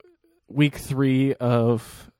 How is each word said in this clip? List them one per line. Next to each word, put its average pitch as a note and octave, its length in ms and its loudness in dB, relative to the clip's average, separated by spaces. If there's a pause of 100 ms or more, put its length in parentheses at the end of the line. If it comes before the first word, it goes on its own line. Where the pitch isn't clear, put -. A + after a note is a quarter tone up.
(480)
week C#3+ 280 0
three C3+ 580 0
of A#2+ 840 -2